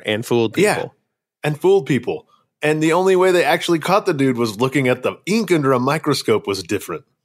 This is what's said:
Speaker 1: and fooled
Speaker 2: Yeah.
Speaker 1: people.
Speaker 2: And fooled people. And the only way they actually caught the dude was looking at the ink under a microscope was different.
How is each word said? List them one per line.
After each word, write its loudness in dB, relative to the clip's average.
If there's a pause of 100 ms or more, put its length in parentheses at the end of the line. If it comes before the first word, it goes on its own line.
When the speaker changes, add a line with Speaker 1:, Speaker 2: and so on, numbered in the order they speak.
Speaker 1:
and -2
fooled 0
Speaker 2:
Yeah. 2
Speaker 1:
people. -8 (480)
Speaker 2:
And -4
fooled 4
people. -4 (360)
And 0
the 2
only 2
way 4
they 4
actually 0
caught 0
the 0
dude 0
was -2
looking 0
at 0
the -4
ink -2
under 2
a 2
microscope 0
was -4
different. -8 (200)